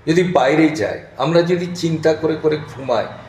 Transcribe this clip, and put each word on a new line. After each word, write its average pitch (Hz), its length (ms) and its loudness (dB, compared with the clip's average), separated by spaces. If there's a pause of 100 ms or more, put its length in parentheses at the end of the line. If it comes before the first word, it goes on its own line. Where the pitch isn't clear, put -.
যদি 165 160 4
বাইরে 156 460 4
যাই, 98 360 -4 (120)
আমরা 160 260 2
যদি 175 240 -2 (100)
চিন্তা 160 380 0
করে 156 220 -2
করে 156 200 0
ঘুমাই, 127 500 -4 (220)